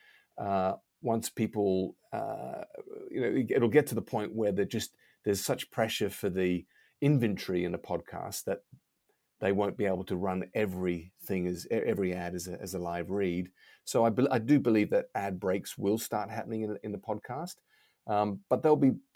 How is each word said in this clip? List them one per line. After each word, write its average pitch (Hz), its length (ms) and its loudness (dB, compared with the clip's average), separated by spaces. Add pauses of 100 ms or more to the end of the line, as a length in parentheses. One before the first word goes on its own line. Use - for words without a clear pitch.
(380)
uh, 98 360 0 (280)
once 113 280 0
people, 98 640 0 (160)
uh, 110 520 -6 (460)
you - 120 -4
know, 120 60 0
it, 120 240 0
it'll 120 180 4
get 110 180 6
to 107 80 -4
the 107 60 -2
point 107 340 -4
where 107 160 0
they're 98 140 2
just, - 260 -6 (320)
there's 101 160 0
such - 320 -4
pressure 110 380 0
for 101 200 -4
the 90 360 0 (340)
inventory 107 640 2
in 87 100 -2
a 82 60 -6
podcast - 640 -8
that - 200 -4 (760)
they 98 140 2
won't 101 240 0
be 107 80 0
able 92 180 0
to 92 140 -4
run 92 260 -2 (100)
everything 92 920 -2
as, 85 240 -4
e-, 113 40 0
every 98 380 0
ad 90 220 -6
as 90 140 -8
a, 87 120 -8
as 92 120 -10
a 92 60 -4
live 87 300 -6
read. 92 400 0 (360)
So 117 180 2
I 117 60 6
be-, 123 200 2
I 120 100 2
do 135 200 4
believe 110 300 4
that 101 160 2 (100)
ad 98 240 -4
breaks 95 380 -2
will 101 200 2
start 107 320 -4
happening 110 340 -4
in, 104 200 -4
in 110 80 -6
the 101 60 -6
podcast, 123 580 -8 (500)
um, 104 440 0
but 127 120 4
they'll 151 140 8
be, 139 200 6 (200)